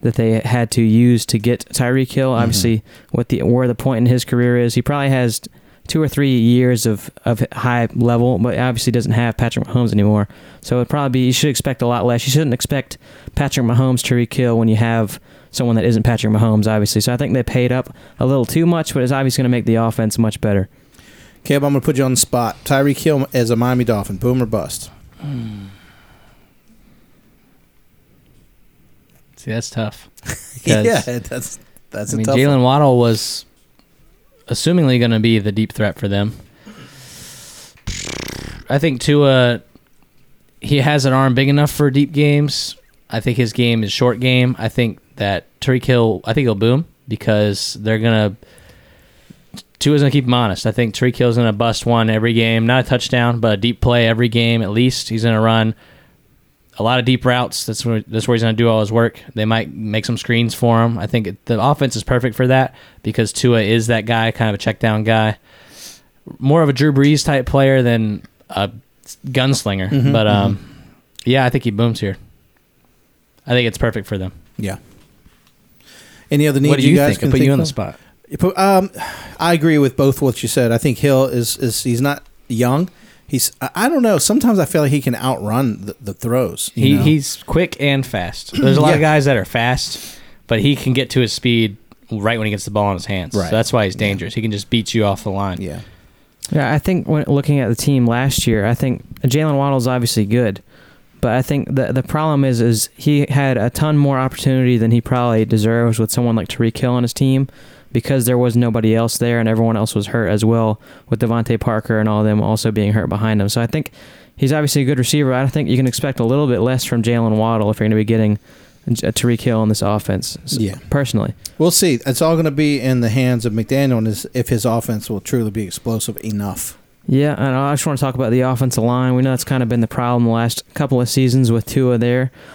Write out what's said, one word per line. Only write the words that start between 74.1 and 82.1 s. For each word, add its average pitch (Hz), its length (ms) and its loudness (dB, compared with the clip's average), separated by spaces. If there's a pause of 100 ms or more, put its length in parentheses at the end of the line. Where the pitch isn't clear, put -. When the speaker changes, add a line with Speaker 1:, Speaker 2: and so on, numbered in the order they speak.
Speaker 3:
them. 92 140 -6 (260)
Speaker 2:
Yeah. 98 200 -6 (1500)
Any 147 160 2
other 135 120 2
needs 143 120 2
Speaker 3:
What 139 80 6
do 131 60 4
Speaker 2:
you 143 60 8
Speaker 3:
you 139 40 6
Speaker 2:
guys 143 220 4
Speaker 3:
think? - 20 -10
I - 20 -4
Speaker 2:
can 135 100 2
Speaker 3:
put 127 80 4
you 127 40 4
Speaker 2:
think 135 80 4
Speaker 3:
on 139 80 4
the - 40 2
Speaker 2:
of? 156 40 -2
Speaker 3:
spot. - 320 -8 (340)
Speaker 2:
You 156 60 -10
put, 190 180 0
um, 190 320 4 (500)
I 170 140 2
agree 156 240 2
with 135 180 2
both 135 260 2
what 131 200 -2
you 113 80 -4
said. 120 220 0
I 117 80 2
think 127 180 -2
Hill 135 280 2
is, 120 320 -4
is, 117 260 -4
he's 120 180 0
not 143 220 -2 (260)